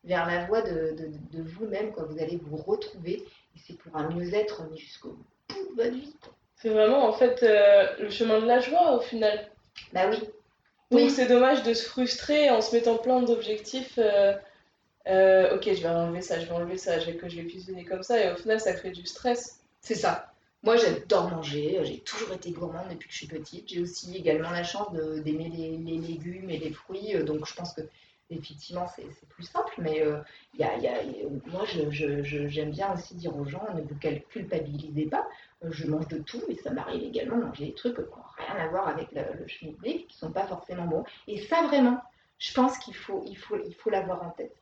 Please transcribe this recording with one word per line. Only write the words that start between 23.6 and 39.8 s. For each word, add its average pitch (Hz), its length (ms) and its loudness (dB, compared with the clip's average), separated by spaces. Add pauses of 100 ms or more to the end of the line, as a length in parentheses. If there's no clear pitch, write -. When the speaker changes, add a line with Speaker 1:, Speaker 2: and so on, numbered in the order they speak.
Speaker 1:
J'ai 175 120 -6
aussi 175 360 -8
également 160 320 0
la 175 140 -4
chance 202 300 -6
de, 156 260 -4
d'aimer 156 360 -4
les, 160 220 -6
les 165 200 -6
légumes 170 520 -8
et 156 80 -4
les 156 140 -6
fruits, 202 440 -8
euh, 156 80 0
donc 151 220 -4
je - 80 -14
pense 175 200 -10
que 160 80 -10 (480)
effectivement, 170 640 -10
c'est, - 120 -16 (120)
c'est - 120 -20
plus - 140 -18
simple, - 340 -4
mais, 156 240 0
euh, 151 160 2 (420)
y - 60 2
a, 131 140 0
y 123 100 0
a, 123 60 -2 (500)
moi, 180 200 -6
je, 156 260 -2
je, 143 320 -2
je, 143 260 -4
j'aime 151 220 -4
bien 196 220 -2
aussi - 220 -8
dire 170 220 -6
aux 143 80 -4
gens, « 170 180 -8 (120)
Ne 156 60 -4
vous 143 200 -10
cal-, 147 280 -2
culpabilisez 151 760 -6
pas, - 200 -2 (380)
euh, 165 80 -6
je 147 160 -8
mange 156 220 -2
de 160 80 -8
tout, 214 320 -10
mais - 60 -6
ça - 160 -10
m'arrive - 340 -6
également - 320 -4
de 233 80 0
manger - 220 -8
des - 60 -10
trucs 240 220 -4
qui - 60 -6
n'ont - 60 -8 (300)
rien - 280 -6
à - 20 -4
voir 185 220 -2
avec - 240 -8
le, 143 80 -6 (180)
le - 80 -12
schmilblick, - 640 -10